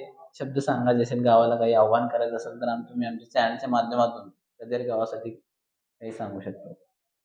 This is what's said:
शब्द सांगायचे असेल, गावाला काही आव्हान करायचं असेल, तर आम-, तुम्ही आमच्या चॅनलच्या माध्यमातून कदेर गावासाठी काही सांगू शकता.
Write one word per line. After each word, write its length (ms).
शब्द 200
सांगायचे 440
असेल, 220
गावाला 320
काही 160
आव्हान 360
करायचं 280
असेल, 240
तर 80
आम-, 220
तुम्ही 180
आमच्या 220
चॅनलच्या 380
माध्यमातून 640
कदेर 560
गावासाठी 440
काही 120
सांगू 280
शकता. 320